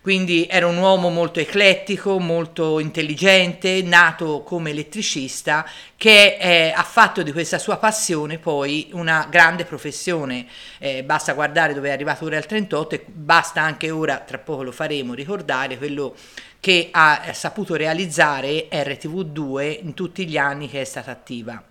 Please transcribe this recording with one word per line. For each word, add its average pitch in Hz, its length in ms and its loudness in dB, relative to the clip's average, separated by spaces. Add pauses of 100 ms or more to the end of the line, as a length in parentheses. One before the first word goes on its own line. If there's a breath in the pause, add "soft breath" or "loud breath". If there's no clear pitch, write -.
Quindi 180 480 0
era 180 180 2
un 175 120 0
uomo 185 320 4
molto 170 280 -2
eclettico, 190 800 2
molto 165 600 -2
intelligente, 175 1040 2
nato 165 600 4
come 165 280 -6
elettricista, 151 1000 -4 (280 loud breath)
che, 208 440 8
eh, 170 340 4
ha 170 100 0
fatto 196 380 4
di 151 80 -4
questa 160 280 -4
sua 185 180 -2
passione 165 600 -2
poi 147 540 -2
una 160 360 -2
grande 170 360 6
professione. 143 840 -6 (320 loud breath)
Eh, 135 240 -6
basta 151 320 -2
guardare 147 400 0
dove 143 160 -4
è - 20 0
arrivato 147 320 -4
ora 156 140 -2
al 151 80 -6
trentotto 165 480 -4
e - 120 -8
basta 165 540 0
anche 156 300 -2
ora, 156 280 -2
tra 131 200 -12
poco 139 240 -8
lo 127 100 -10
faremo, 143 400 -6
ricordare 139 640 -6
quello 143 380 -8 (440 loud breath)
che 175 320 2
ha, 156 360 4
eh, - 80 -10
saputo 170 400 -6
realizzare 156 960 0
R 139 260 -4
T - 120 -12
V 175 160 -6
due 147 440 -6
in 156 240 -10
tutti 180 340 -8
gli 156 120 -4
anni 143 320 -2
che 139 100 -8
è 135 40 -4
stata 131 260 -12
attiva. 117 600 -14